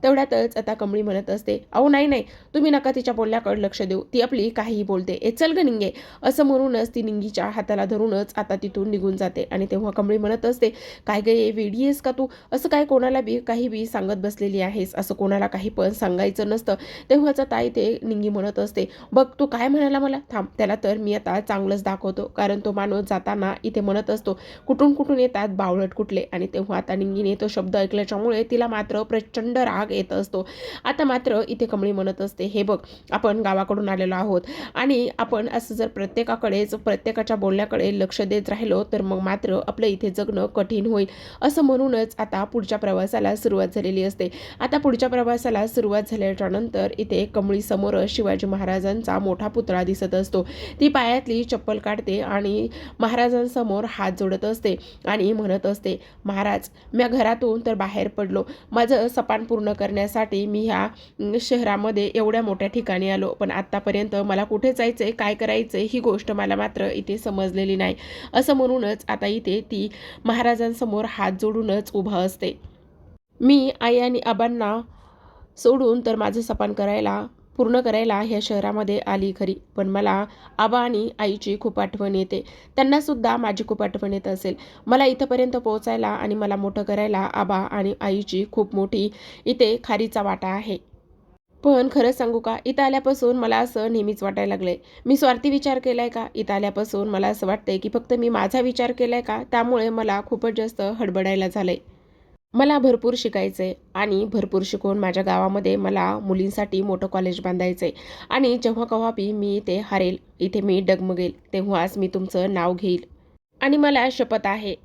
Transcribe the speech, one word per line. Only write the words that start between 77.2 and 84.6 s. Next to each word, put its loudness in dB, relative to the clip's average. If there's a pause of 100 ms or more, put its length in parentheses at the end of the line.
पूर्ण 4
करायला 2
ह्या 0
शहरामध्ये 0
आली -2
खरी, 0 (220)
पण 0
मला 2 (340)
आबा 4
आणि 0 (100)
आईची -2
खूप -2
आठवण -2
येते. -2 (320)
त्यांनासुद्धा 2
माझी -2
खूप -2
आठवण -4
येत -4
असेल. -4 (320)